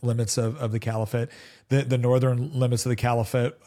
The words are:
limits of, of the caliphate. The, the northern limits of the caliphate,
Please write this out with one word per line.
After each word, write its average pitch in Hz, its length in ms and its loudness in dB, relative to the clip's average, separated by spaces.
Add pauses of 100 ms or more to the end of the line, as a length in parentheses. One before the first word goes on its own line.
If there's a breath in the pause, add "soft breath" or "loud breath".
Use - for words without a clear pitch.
limits 117 340 -2
of, 117 240 -2
of 113 120 -2
the 113 80 -2
caliphate. 113 480 -2 (400 loud breath)
The, 139 140 4
the 127 140 0
northern 123 640 2
limits 120 260 0
of 127 60 -2
the 120 60 0
caliphate, 120 580 0 (120)